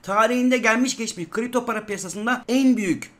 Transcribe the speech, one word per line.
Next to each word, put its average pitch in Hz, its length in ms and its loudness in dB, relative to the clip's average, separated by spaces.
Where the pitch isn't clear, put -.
tarihinde 247 540 2
gelmiş 226 400 2
geçmiş 180 320 -8
kripto 240 360 -2
para 220 200 -4
piyasasında 208 640 -6
en 254 300 4
büyük 190 420 -4